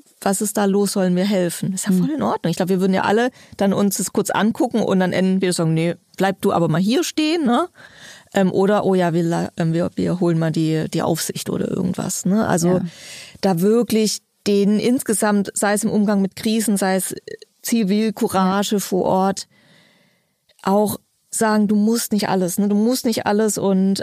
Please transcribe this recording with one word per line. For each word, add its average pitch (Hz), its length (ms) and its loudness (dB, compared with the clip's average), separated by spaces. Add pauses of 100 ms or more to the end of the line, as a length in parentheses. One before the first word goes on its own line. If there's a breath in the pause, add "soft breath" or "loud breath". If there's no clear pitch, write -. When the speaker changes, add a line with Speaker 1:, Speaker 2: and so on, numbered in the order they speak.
(220)
Speaker 1:
was 196 200 0
ist 208 160 -4
da 202 80 2
los, 196 260 2
sollen 185 240 2
wir 185 80 2
helfen? 185 480 -2
Ist - 140 -6
ja 202 60 2
Speaker 2:
Mhm. 185 120 4
Speaker 1:
voll 269 100 -2
in 262 80 -4
Ordnung. 196 280 -2
Ich 165 80 -2
glaub, 175 100 0
wir 190 120 2
würden 190 140 0
ja 185 80 0
alle 233 280 0 (260 loud breath)
dann 196 160 2
uns 202 240 0
das - 160 -6
kurz 202 180 -2
angucken 214 520 0
und 185 180 2
dann 180 120 0
entweder 185 420 0
sagen, 160 200 0
nee, 165 200 0 (240)
bleib 190 240 -2
du - 100 2
aber 170 160 2
mal 160 120 2
hier 226 220 2
stehen, 311 440 0
ne? 269 220 2 (680 loud breath)
Ähm, 196 180 2
oder, 196 320 2
oh 190 100 2
ja, 175 200 2
wir 175 100 2
la-, 170 320 -2
ähm, 165 160 0
wir, 175 240 -2
wir 180 240 -2
holen 170 180 2
mal 160 140 0
die, 160 400 0
die 165 100 -2
Aufsicht - 460 -4
oder - 200 -2
irgendwas, - 580 -4
ne? 208 200 0
Also 170 220 0
Speaker 2:
Ja. 185 120 2 (600 loud breath)
Speaker 1:
da 185 200 0
wirklich 214 580 2 (280)
denen 202 320 2
insgesamt, 208 760 0
sei 208 180 0
es 208 100 -2
im 220 80 -2
Umgang 208 300 2
mit 196 160 -2
Krisen, 220 400 0
sei 190 200 0
es - 180 -4 (480)
Zivilcourage 202 1120 0
Speaker 2:
Ja. 196 40 0
Speaker 1:
vor 185 240 -2
Ort, 190 440 0 (1120 soft breath)
auch 202 360 0 (340)
sagen, 214 360 2
du 214 80 2
musst 226 360 0
nicht 208 160 0
alles, 185 300 -2
ne? 202 100 2
Du 202 60 0
musst 233 320 0
nicht - 200 -2
alles 208 300 0
und, 190 460 2